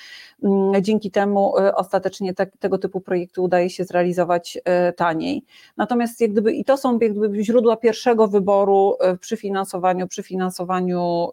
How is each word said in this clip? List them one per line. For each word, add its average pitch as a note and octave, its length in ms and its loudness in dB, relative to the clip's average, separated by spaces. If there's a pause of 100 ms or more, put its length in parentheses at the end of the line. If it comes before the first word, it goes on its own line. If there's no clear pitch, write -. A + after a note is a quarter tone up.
(440)
mm, G3 400 2
dzięki G#3+ 280 -2
temu, G3+ 460 2
e, G3 180 2
ostatecznie F#3 580 -2
te-, F#3+ 260 -4
tego F#3+ 180 -2
typu F#3 240 -6
projekty F3+ 400 -4
udaje F3+ 280 2
się F3+ 140 -6
zrealizować, F3 840 0
e, F3+ 280 2
taniej. E3+ 520 -2 (320)
Natomiast A#3 440 -2
jak A3+ 100 2
gdyby, G#3 220 0
i - 120 -6
to C4+ 120 2
są B3 240 0
jak A3 120 0
gdyby G#3 300 -2
źródła A3+ 340 2
pierwszego A3 500 2
wyboru, G3 720 4
e, F3+ 180 0
przy - 200 -8
finansowaniu, F#3 720 -2
przy G3+ 160 -12
finansowaniu, F3+ 1080 -2